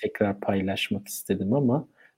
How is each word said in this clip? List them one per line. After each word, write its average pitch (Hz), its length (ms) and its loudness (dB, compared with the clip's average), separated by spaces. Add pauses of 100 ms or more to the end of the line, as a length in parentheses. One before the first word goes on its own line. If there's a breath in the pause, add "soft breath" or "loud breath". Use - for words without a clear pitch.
tekrar 101 380 0
paylaşmak 98 680 -2
istedim - 440 -2
ama 143 360 2 (280)